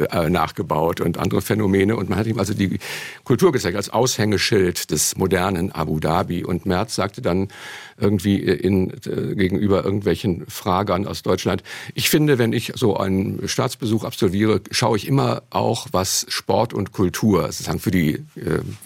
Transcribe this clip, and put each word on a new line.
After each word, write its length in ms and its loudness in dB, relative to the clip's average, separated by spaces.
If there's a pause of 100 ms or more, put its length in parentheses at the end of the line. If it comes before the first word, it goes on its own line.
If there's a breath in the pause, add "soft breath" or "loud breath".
(120)
äh, 200 0
nachgebaut 720 0
und 180 -2
andere 240 0
Phänomene. 520 2
Und 140 -4
man 80 0
hat 80 0
ihm 140 -2
also 160 -2
die 240 0 (460 loud breath)
Kultur 260 4
gezeigt 260 0
als 140 -6
Aushängeschild 1000 2
des 280 0
modernen 540 0
Abu 280 -2
Dhabi. 440 0
Und 220 -4
Merz 300 0
sagte 260 -4
dann 280 0 (500 loud breath)
irgendwie, 440 2
äh, 120 2
in, 340 2
äh, 460 -6
gegenüber 500 2
irgendwelchen 640 0
Fragern 580 0
aus 160 -8
Deutschland, 400 0 (320 loud breath)
"Ich 160 -2
finde, 300 4
wenn 140 2
ich 220 -4
so 220 2
einen 500 0
Staatsbesuch 560 -2
absolviere, 580 2 (100)
schaue 260 2
ich 100 -4
immer 420 0
auch, 420 -2
was 360 0
Sport 460 0
und 180 -4
Kultur 520 2
sozusagen 360 -4
für 120 -2
die, 240 2 (200)
äh, 240 -2 (260)